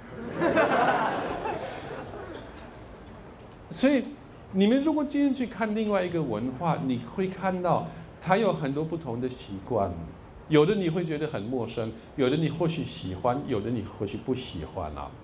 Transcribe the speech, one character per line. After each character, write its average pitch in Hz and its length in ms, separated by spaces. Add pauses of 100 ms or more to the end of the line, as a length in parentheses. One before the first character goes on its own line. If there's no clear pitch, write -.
(400)
<laughs> 277 760 (2500)
所 - 180
以， 277 160 (480)
你 196 140
们 269 180
如 311 80
果 302 100
今 285 200
天 277 100
去 254 140
看 214 280
另 220 140
外 196 160
一 180 60
个 160 120
文 120 360
化， 165 260
你 123 160 (140)
会 190 120
看 185 360
到 131 240 (340)
它 185 160
有 208 160
很 151 220
多 151 100
不 165 140
同 123 200
的 127 80
习 104 400
惯。 98 240 (600)
有 151 160
的 214 80
你 185 160
会 175 160
觉 156 100
得 151 100
很 120 140
陌 117 260
生， 113 240 (260)
有 131 120
的 143 80
你 160 140
或 170 180
许 139 160
喜 95 300
欢， 123 320
有 117 120
的 110 120
你 117 120
或 101 240
许 104 120
不 127 160
喜 98 280
欢 78 320
啊。 71 160 (140)